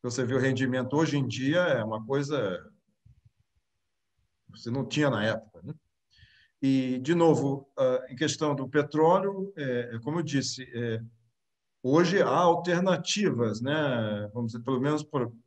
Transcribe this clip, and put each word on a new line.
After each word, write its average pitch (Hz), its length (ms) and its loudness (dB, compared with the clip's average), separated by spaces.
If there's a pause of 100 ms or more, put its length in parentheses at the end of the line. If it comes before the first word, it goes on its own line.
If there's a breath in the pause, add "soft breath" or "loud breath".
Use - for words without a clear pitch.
Você 123 220 -2
vê 120 80 -2
o 131 60 2
rendimento 127 560 0
hoje 147 220 2
em 135 100 0
dia, 131 320 0
é 143 240 2
uma 110 200 -6
coisa 135 540 -2 (1900)
que - 120 -20
você 117 140 -8
não 131 140 -2
tinha 147 240 2
na 107 140 0
época, 107 380 -4
né? - 120 -12 (880 soft breath)
E, 131 380 2
de 135 140 0
novo, 143 640 4
ah, 127 320 2
em 131 60 -12
questão 151 400 0
do 135 120 -6
petróleo, 180 880 2
é, 123 400 -4
é 113 40 -6
como 147 200 -4
eu 170 40 -2
disse, 131 400 -4 (100)
é, 117 280 -4 (840)
hoje 170 380 4
há 123 80 2
alternativas, 170 1300 2
né? 120 720 -2
Vamos 117 200 -6
dizer, 117 100 -12
pelo 131 160 -2
menos 151 240 -2
por 123 280 -4 (160)